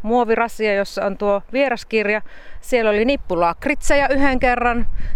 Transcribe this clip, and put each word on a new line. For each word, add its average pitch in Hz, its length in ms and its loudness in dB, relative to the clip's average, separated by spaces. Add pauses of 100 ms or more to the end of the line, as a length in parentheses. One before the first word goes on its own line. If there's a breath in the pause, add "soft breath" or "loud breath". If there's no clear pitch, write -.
muovirasia, 220 760 0
jossa 196 300 -4
on 190 120 -4
tuo 202 240 0 (120)
vieraskirja. 220 680 -2 (400 loud breath)
Siellä 226 300 0
oli 208 140 0
nippulakritseja 269 1040 0
yhden 269 300 2
kerran. 240 480 2 (280 loud breath)